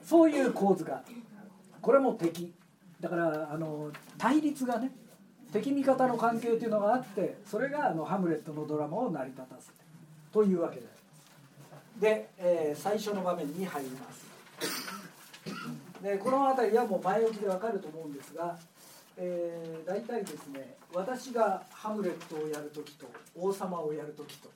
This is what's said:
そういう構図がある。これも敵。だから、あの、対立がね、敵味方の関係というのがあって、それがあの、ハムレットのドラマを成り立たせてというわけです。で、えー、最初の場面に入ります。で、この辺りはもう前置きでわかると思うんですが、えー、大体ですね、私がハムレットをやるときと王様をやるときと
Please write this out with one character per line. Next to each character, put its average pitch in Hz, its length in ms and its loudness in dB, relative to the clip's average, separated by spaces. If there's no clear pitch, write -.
そ 320 240 8
う 311 40 6
い 285 100 2
う 254 120 4
構 196 220 4
図 175 100 -4
が - 140 -4
あ - 0 -
る。 - 80 -16
こ 226 120 4
れ 277 60 10
も 262 160 4
敵。 170 400 -2
だ 170 80 -4
か 170 80 -2
ら、 156 360 0
あ 156 60 -4
の、 151 340 -6
対 269 240 4
立 269 240 -2
が 240 140 0
ね、 262 120 -4
敵 269 200 0
味 277 120 0
方 254 220 4
の 247 100 2
関 226 240 2
係 233 160 2
と 233 80 -2
い - 20 -2
う 220 40 0
の 208 100 2
が 208 140 4
あ 262 40 2
っ 247 60 -4
て、 - 400 -2
そ 208 140 -4
れ 262 100 0
が 285 220 0
あ 160 40 -2
の、 160 100 -2
ハ 180 140 0
ム 180 100 2
レ 160 80 2
ッ 151 60 -6
ト 160 100 -10
の 147 140 -6
ド 151 120 -2
ラ 147 100 -2
マ 170 100 -4
を 240 120 0
成 139 140 -4
り 135 60 -10
立 127 120 -14
た 127 180 -16
せ - 80 -20
て - 60 -20
と 214 100 6
い 190 120 6
う 170 80 2
わ 156 80 -2
け - 60 -12
で 123 60 -12
す。 - 100 -18
で、 214 280 4
え 165 380 2
ー、 - 40 -12
最 214 180 0
初 202 160 -2
の 185 80 -2
場 180 140 0
面 156 160 -6
に 185 140 -4
入 151 160 -6
り 127 80 -8
ま 127 220 -14
す。 - 120 -20
で、 196 160 -2
こ 247 120 0
の 269 180 4
辺 247 220 4
り 220 60 4
は 240 100 4
も 190 120 0
う - 40 -4
前 202 220 2
置 220 100 2
き 202 60 -8
で 208 80 0
わ 185 100 0
か 226 100 -2
る 202 100 -2
と 156 100 -8
思 160 140 -12
う 151 60 -10
ん 147 40 -10
で 135 100 -12
す - 120 -20
が、 170 240 -6
え 170 680 -6
ー、 - 20 -8
大 202 160 -2
体 226 220 -6
で 156 120 -10
す - 120 -16
ね、 135 280 -14
私 247 400 -4
が 208 380 2
ハ - 240 -8
ム 202 80 -2
レ 180 80 0
ッ 160 160 -8
ト 165 100 -10
を 156 120 -4
や 151 100 -6
る 147 120 -10
と 147 120 -12
き - 120 -16
と 135 120 -20
王 190 160 0
様 180 280 -4
を 151 120 -4
や 151 120 -6
る 147 80 -12
と 147 120 -14
き - 140 -16
と - 180 -20